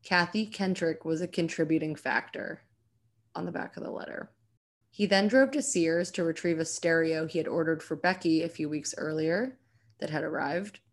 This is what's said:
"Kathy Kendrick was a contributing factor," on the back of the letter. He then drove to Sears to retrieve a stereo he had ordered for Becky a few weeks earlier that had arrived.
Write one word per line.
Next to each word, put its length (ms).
"Kathy 420
Kendrick 600
was 160
a 60
contributing 680
factor," 640
on 100
the 60
back 260
of 60
the 80
letter. 400
He 160
then 200
drove 240
to 120
Sears 480
to 120
retrieve 360
a 60
stereo 600
he 140
had 80
ordered 340
for 140
Becky 480
a 60
few 200
weeks 260
earlier 600
that 120
had 120
arrived. 580